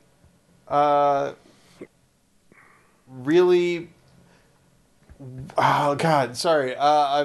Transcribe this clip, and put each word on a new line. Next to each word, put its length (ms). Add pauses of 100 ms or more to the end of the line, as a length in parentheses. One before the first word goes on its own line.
(680)
uh, 640 (1800)
really, 800 (1700)
oh 380
God, 420
sorry, 380
uh, 100 (380)